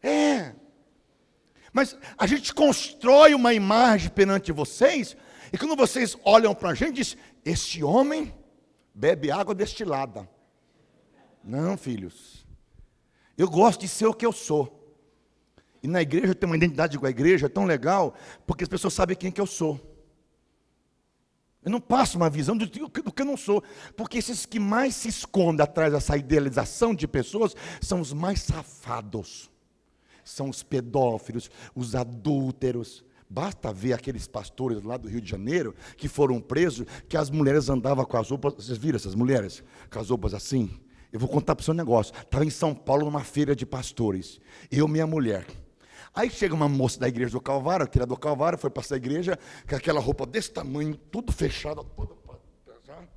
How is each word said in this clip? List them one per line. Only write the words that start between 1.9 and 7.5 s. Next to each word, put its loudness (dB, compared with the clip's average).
a 2
gente 0
constrói 8
uma 4
imagem 4
perante 2
vocês, 2
e -8
quando -2
vocês 2
olham 8
pra -2
gente, -2
diz, -4
"Esse -4